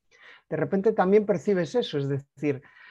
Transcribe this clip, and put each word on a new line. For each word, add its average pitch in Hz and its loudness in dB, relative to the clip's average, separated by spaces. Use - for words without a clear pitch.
de 160 -6
repente 190 0
también 202 4
percibes 202 0
eso, 233 -2
es 139 -2
decir, 139 -4